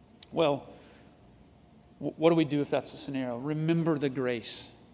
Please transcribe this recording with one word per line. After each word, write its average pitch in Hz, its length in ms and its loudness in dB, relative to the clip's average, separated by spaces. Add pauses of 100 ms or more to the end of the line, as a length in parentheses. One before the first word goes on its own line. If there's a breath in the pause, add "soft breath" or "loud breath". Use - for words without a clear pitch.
(300)
Well, 143 360 2 (1300 loud breath)
wh-, 147 200 -6
what 160 120 6
do 170 60 6
we 165 80 4
do 143 160 0
if 139 80 -2
that's 135 240 -2
the 135 60 -12
scenario? 131 400 -6
Remember 156 600 0
the 139 120 -2
grace 123 580 -4 (260)